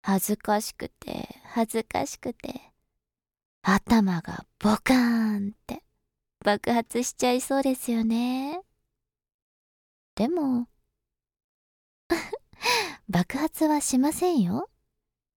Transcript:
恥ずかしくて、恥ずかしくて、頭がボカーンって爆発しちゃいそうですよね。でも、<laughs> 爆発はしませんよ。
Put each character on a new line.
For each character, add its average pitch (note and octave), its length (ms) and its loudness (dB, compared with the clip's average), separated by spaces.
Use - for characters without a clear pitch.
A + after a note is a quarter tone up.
恥 G3 240 0
ず G#3 100 0
か G#3+ 240 0
し - 140 -10
く - 140 -12
て、 - 560 -12
恥 A3+ 340 -2
ず A3 60 -4
か - 200 -4
し - 140 -12
く - 160 -8
て、 - 380 -14
頭 G3 580 4
が - 240 -12
ボ G#3+ 180 4
カ - 180 2
ー A3+ 540 2
ン G#3 60 -8
っ - 20 -20
て C4 180 -10
爆 G#3 280 2
発 A#3 300 0
し - 120 -6
ち - 120 0
ゃ B3 60 4
い B3+ 80 0
そ C4+ 180 0
う C4+ 40 0
で C4 140 0
す - 160 -6
よ A3+ 120 0
ね。 B3+ 560 -2
で A3+ 140 0
も、 C4 400 -2
<laughs> G#4 1000 -4
爆 F3+ 300 0
発 D#4+ 260 0
は D4+ 160 2
し - 180 0
ま C#4+ 140 2
せ F4+ 160 0
ん D#4 140 2
よ。 A3 260 -2